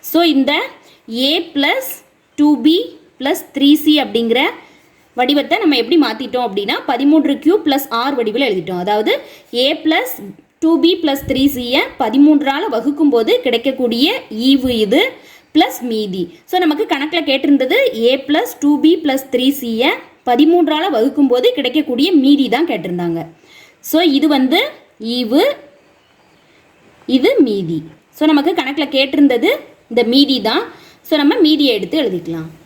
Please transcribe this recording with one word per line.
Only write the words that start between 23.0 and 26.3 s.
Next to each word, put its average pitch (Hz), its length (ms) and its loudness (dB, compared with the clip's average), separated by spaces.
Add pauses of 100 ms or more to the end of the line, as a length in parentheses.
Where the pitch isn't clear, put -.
So, - 200 0
இது 302 280 2
வந்து 277 340 2 (380)
ஈவு, 240 420 0 (1600)